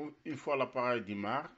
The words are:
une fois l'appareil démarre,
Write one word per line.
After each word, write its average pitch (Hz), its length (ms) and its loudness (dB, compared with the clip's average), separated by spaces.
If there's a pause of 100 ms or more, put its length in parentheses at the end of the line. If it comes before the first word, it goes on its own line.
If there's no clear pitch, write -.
(260)
une 151 120 -4
fois 147 180 0
l'appareil 123 460 2
démarre, 104 560 -2